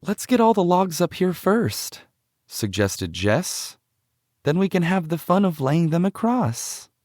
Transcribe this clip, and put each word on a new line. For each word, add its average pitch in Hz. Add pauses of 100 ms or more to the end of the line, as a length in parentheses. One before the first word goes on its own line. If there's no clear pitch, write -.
Let's -
get 247
all 226
the 208
logs 180
up 170
here 180
first, 185 (440)
suggested 95
Jess. 104 (640)
Then 151
we 190
can 180
have 170
the 170
fun 180
of 180
laying 151
them 170
across. 208 (180)